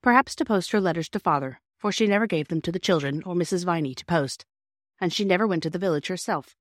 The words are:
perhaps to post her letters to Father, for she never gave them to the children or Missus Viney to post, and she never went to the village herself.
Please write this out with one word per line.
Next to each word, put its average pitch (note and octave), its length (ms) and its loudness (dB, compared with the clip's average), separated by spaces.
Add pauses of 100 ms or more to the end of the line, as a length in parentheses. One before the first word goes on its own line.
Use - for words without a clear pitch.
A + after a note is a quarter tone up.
perhaps B3 340 4
to D#4+ 100 -2
post G3 260 0
her G#3 100 2
letters E3+ 280 0
to G#3 100 -6
Father, C#3 400 0 (180)
for G#3 140 -2
she A3 160 2
never G#3 180 2
gave D#3+ 220 -2
them D#3+ 140 -2
to E3+ 100 -4
the F3 80 -4
children D3 460 0
or F3+ 100 -6
Missus F3 280 0
Viney E3 300 -2
to - 120 -14
post, D3+ 400 0 (540)
and F3 140 0
she G#3 120 0
never F#3+ 200 4
went F3 180 0
to D#3+ 60 -2
the F3 80 -6
village F3 300 0
herself. F3+ 540 -6